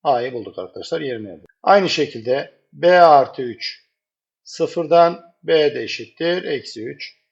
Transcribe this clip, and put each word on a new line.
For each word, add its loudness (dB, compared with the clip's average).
A'yı -2
bulduk -12
arkadaşlar. -10
Yerine -10
yazdık. -20
Aynı 4
şekilde -4
B 4
artı 4
üç -12
sıfırdan, 0
B 2
de -8
eşittir -6
eksi -10
üç. -16